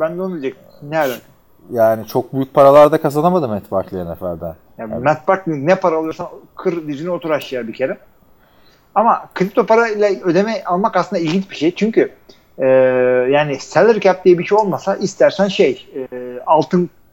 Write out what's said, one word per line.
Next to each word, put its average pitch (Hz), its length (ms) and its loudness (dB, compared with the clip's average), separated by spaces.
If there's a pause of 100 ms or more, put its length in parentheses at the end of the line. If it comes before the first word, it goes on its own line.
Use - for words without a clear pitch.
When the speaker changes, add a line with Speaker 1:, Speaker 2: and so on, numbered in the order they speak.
Speaker 1:
ben 165 180 -4
de 185 40 -6
onu 190 100 -6
diyecektim. 143 580 -12
Ne 160 80 -2
alaka? 131 220 -2 (500)
Speaker 2:
Yani 110 360 2
çok - 280 -4
büyük 135 200 -4
paralar 147 380 8
da 160 100 0
kazanamadı 151 460 0
Matt 104 220 -6
Barkley 92 340 -4
N 85 100 -8
F 92 120 -10
L'den. 85 200 -8
Speaker 1:
Ya 80 80 -10 (240)
Speaker 2:
Yani 117 260 -8
Speaker 1:
Matt 151 240 0
Barkley 165 380 -4
ne 180 80 4
para 180 220 0
alıyorsan 160 300 -6 (300)
kır 170 320 -6
dizini 151 220 -8
otur 170 200 -6
aşağı 127 380 -4
bir 110 40 -10
kere. 147 260 -6 (960)
Ama 226 400 0
kripto 196 320 -2
para 226 220 2
ile 208 360 -2
ödeme 196 400 0
almak 190 320 -2
aslında 175 260 -2
ilginç 185 280 -2
bir - 60 -16
şey. 165 180 -2
Çünkü, 196 360 0 (480)
e, 131 80 0 (640)
yani 147 300 0
salary 208 400 2
cap 185 240 2
diye 175 140 6
bir 180 60 -6
şey 202 140 2
olmasa 196 380 -2
istersen 202 520 0
şey, 165 460 0
e, 123 520 -12
altın 170 440 2 (220)